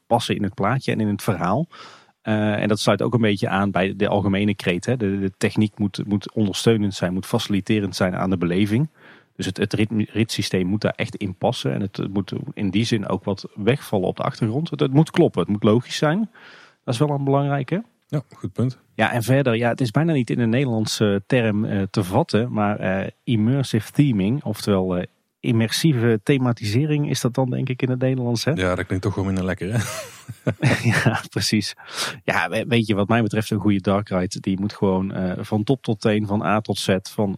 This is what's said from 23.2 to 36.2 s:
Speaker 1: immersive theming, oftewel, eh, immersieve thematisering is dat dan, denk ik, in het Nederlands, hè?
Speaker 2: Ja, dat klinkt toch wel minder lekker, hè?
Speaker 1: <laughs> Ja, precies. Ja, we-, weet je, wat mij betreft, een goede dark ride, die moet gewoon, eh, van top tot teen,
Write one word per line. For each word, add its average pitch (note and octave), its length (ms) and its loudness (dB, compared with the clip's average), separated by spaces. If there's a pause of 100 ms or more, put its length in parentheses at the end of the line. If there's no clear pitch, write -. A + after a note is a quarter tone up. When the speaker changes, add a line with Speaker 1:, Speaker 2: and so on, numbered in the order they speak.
Speaker 1:
immersive A#2+ 680 0
theming, B2 520 2
oftewel, F#2+ 520 0
eh, F2+ 100 -4 (340)
immersieve A#2 840 2
thematisering C#3 880 0
is C3+ 100 -2
dat B2 140 -2
dan, C3 160 0
denk C3 180 -2
ik, B2+ 140 -4
in B2+ 80 0
het B2+ 100 -2
Nederlands, B2+ 440 0
hè? B2+ 80 0
Speaker 2:
Ja, F#2 220 0
dat F2+ 120 -2
klinkt F#2+ 180 -4
toch G2+ 100 0
wel G2 100 -2
minder F#2+ 200 0
lekker, F2+ 280 -4
hè? A#2+ 100 0
Speaker 1:
<laughs> - 60 -4 (960)
Ja, A2 380 0 (100)
precies. - 440 -2 (500)
Ja, F2 240 0
we-, G2+ 200 -2
weet A#2 180 2
je, G#2+ 80 2
wat G2 140 0
mij A#2 140 2
betreft, G#2+ 280 -2
een G#2+ 100 0
goede G2 200 2
dark G2+ 280 0
ride, F2+ 320 -2
die F#2+ 200 -2
moet G#2 120 -2
gewoon, F#2+ 400 0
eh, F#2 260 -4
van G#2 260 -2
top C3+ 180 2
tot A2 180 -4
teen, G#2+ 260 0